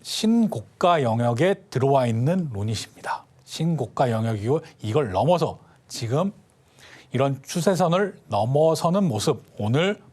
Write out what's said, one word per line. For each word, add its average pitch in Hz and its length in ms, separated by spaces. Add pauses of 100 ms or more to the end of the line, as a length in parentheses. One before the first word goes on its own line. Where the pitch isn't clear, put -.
신고가 185 1000
영역에 120 520 (160)
들어와 135 360
있는 139 460
루닛입니다. - 720 (200)
신고가 143 680
영역이고 113 500 (220)
이걸 113 280
넘어서 127 480 (300)
지금 143 440 (800)
이런 135 320
추세선을 180 840
넘어서는 160 800
모습 113 340 (160)
오늘 143 440 (100)